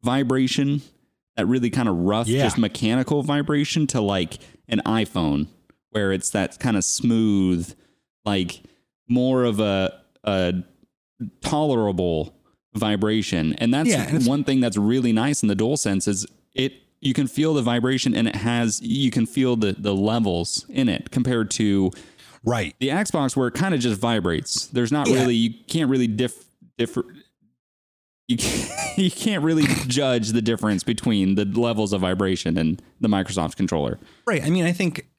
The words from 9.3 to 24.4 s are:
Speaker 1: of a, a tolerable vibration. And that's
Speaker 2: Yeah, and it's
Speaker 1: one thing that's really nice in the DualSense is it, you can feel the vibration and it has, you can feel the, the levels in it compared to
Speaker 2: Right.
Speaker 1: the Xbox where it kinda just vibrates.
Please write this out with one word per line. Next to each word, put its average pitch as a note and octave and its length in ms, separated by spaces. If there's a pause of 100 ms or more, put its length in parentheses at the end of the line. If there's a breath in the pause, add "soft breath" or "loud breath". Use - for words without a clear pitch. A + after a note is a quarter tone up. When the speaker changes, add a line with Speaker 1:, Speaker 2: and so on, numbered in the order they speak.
Speaker 1:
of G#2+ 160
a, G2 400 (240)
a F#2 400 (760)
tolerable G2 960 (400)
vibration. G#2 800
And A#2 180
that's D3+ 180
Speaker 2:
Yeah, - 180
and D3+ 80
it's C3 100
Speaker 1:
one C#3+ 180
thing C3 160
that's A2+ 160
really A#2 360
nice B2+ 300
in A2 60
the G2+ 80
DualSense G#2+ 520
is F#2 180 (280)
it, C3+ 180 (280)
you C3 120
can C#3 140
feel D#3 280
the C#3 80
vibration A#2+ 520
and A2+ 140
it - 80
has, A#2 440
you B2+ 300
can A2+ 160
feel B2+ 300
the, G#2 220
the G2+ 160
levels G2+ 720
in C3 200
it - 220
compared A#2+ 420
to G2 380 (540 loud breath)
Speaker 2:
Right. A2 360
Speaker 1:
the C3+ 80
Xbox D3+ 480
where B2+ 120
it - 60
kinda F3 240
just A#2 220
vibrates. G#2 680